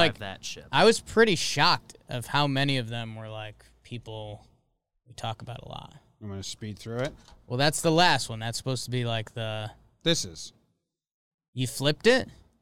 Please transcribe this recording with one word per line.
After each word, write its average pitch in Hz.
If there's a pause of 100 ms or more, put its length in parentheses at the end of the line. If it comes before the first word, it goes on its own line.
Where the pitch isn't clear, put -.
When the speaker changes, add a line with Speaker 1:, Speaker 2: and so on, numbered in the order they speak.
(120)
Speaker 1:
like, -
Speaker 2:
that 98
ship. -
Speaker 1:
I 147
was 226
pretty 220
shocked - (100)
of 123
how 147
many 139
of 113
them 113
were, 110
like, 107 (180)
people 110 (600)
we 123
talk 113
about -
a -
lot. - (280)
Speaker 3:
I'm 107
gonna 98
speed 107
through 113
it. 139 (360)
Speaker 1:
Well, 123
that's 147
the 165
last 160
one. 117
That's 113
supposed 131
to -
be, 123
like, 113
the 110 (320)
Speaker 3:
This 165
is. 85 (1000)
Speaker 1:
You 123
flipped 143
it? 240 (340)